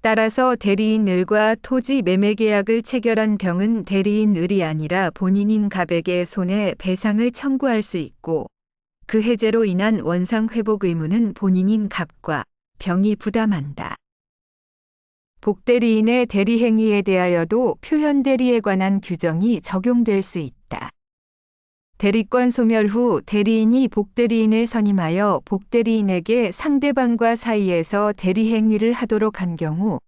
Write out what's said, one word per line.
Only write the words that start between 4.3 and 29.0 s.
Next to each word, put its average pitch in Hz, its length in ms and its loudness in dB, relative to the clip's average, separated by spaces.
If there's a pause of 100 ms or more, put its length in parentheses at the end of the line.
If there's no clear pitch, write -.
을이 185 260 0
아니라 156 480 -2
본인인 202 600 0
갑에게 175 540 0
손해 190 540 -2
배상을 214 540 0
청구할 262 500 -2
수 - 140 -8
있고 160 500 -6 (640)
그 220 120 2
해제로 226 440 0
인한 202 380 0
원상 180 500 -2
회복 214 320 -2
의무는 180 500 0
본인인 196 540 0
갑과 160 560 -6 (340)
병이 196 380 0
부담한다. 202 800 -4 (1500)
복대리인의 226 800 2
대리행위에 220 800 2
대하여도 185 800 0
표현대리에 269 800 2
관한 190 420 0
규정이 175 580 -2
적용될 220 600 0
수 - 160 -8
있다. - 500 -12 (1120)
대리권 226 500 2
소멸 226 380 2
후 214 400 0
대리인이 220 640 2
복대리인을 220 800 0
선임하여 196 800 0
복대리인에게 214 1040 0
상대방과 247 840 0
사이에서 208 800 0
대리행위를 220 800 2
하도록 214 480 -2